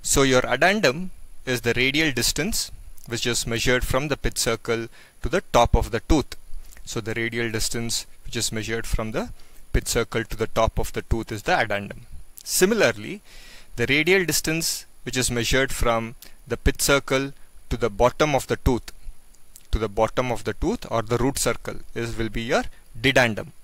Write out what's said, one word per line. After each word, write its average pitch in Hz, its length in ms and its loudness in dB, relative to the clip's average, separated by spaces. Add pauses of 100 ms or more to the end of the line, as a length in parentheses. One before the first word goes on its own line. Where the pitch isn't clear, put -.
So - 180 4
your 127 240 6
addendum 165 640 2 (380)
is 123 140 0
the 117 120 2
radial 135 380 2
distance 143 600 0 (360)
which 113 180 -4
is 120 220 -2
measured 120 360 2
from 139 260 0
the 135 80 -2
pitch - 200 -2
circle 113 520 -2 (340)
to 120 60 -2
the 175 120 0 (100)
top 120 240 6
of 113 140 4
the 110 120 -2
tooth. - 340 2 (500)
So - 160 -6
the 107 140 -4
radial 117 340 -2
distance 113 560 -2 (180)
which 113 120 -6
is 113 160 -2
measured 110 340 -4
from 110 280 -2
the 202 160 -2 (420)
pitch - 160 0
circle 113 380 0
to - 120 -8
the 107 100 0
top 110 300 2
of - 160 -2
the 110 80 -2
tooth 113 300 -2
is 104 120 -6
the 175 140 2
addendum. 107 440 -2 (420)
Similarly, 180 760 2 (560)
the 120 100 0
radial 160 380 4
distance 160 600 -2 (180)
which 123 140 -4
is 120 120 2
measured 120 420 2
from 113 440 0 (320)
the 117 100 -2
pith - 240 2
circle 139 520 2 (360)
to 127 80 -2
the 113 120 2
bottom 123 460 2
of 120 120 0
the 117 100 0
tooth, - 340 0 (800)
to 110 80 0
the 107 100 0
bottom 110 420 0
of 110 120 -4
the 107 100 -4
tooth 185 380 -2
or 113 100 0
the 110 160 0
root 131 200 2
circle - 400 -2 (180)
is, 113 220 -4
will 113 120 -2
be 110 120 -4
your 156 220 0 (360)
dedendum. 123 480 2 (160)